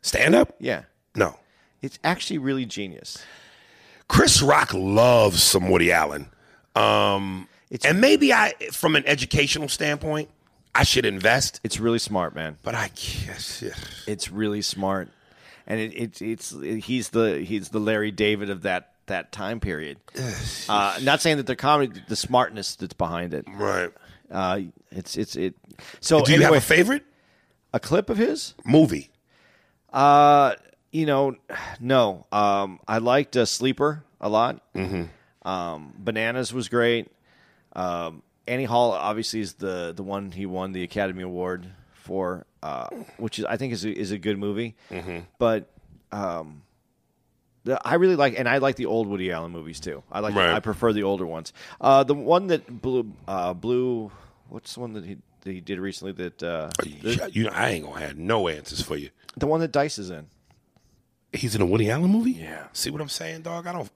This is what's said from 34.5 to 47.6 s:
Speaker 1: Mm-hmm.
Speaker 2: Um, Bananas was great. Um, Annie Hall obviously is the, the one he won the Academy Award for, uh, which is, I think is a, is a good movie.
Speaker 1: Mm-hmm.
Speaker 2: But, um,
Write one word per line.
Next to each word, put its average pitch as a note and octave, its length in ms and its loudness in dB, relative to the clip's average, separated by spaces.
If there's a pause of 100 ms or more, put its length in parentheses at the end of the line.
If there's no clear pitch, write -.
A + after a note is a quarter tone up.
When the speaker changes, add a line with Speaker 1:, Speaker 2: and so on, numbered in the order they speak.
Speaker 1:
Mm-hmm. F#2 760 -8
Speaker 2:
Um, E2 500 -8
Bananas A2+ 540 -4
was A#2+ 160 -6
great. A#2 420 0 (640)
Um, E2+ 480 -6 (240)
Annie B2+ 180 -4
Hall A#2+ 280 2
obviously G#2+ 480 -4
is G2 140 -8
the, F2+ 400 -6
the G2 80 -12
one G2 280 -8
he F#2 160 -10
won F#2 260 -6
the F#2 100 -6
Academy F#2 400 -4
Award F2+ 460 -6 (240)
for, F2+ 540 -6 (160)
uh, C2+ 260 -8 (300)
which A2 200 -8
is, A2 60 -6
I A#2 120 -4
think C3 160 -6
is F#2+ 120 -8
a, G#2+ 120 -4
is F#2+ 140 -6
a G#2 80 -6
good G2 200 -4
movie. G#2 380 -6 (140)
Speaker 1:
Mm-hmm. F2 300 -10 (180)
Speaker 2:
But, A2+ 320 0 (420)
um, E2 500 -8 (1040)